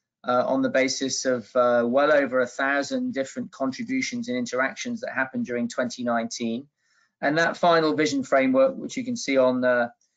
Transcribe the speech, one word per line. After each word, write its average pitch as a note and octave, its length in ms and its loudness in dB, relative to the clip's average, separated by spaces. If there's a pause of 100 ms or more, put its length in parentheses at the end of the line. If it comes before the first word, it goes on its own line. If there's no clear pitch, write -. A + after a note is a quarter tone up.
(280)
uh, B2 200 2
on C3+ 140 0
the C3 80 0
basis C3 560 0
of, B2+ 300 -2
uh, A#2+ 300 4
well C#3 260 4
over C3+ 280 4
a A#2+ 80 2
thousand C3+ 680 -2
different C3 380 -6
contributions B2+ 760 -4
and B2 100 -4
interactions B2 640 -4
that - 120 -8
happened B2 320 -4
during A#2+ 220 -2
twenty B2 360 -6
nineteen. A#2 640 -4 (540)
And D3 160 0
that E3 200 0
final D#3+ 360 4
vision C#3 300 0
framework, C3+ 520 4
which - 220 -12
you C3 60 -6
can B2 140 -6
see C#3 200 -2
on, B2+ 260 4
uh, B2 260 2 (280)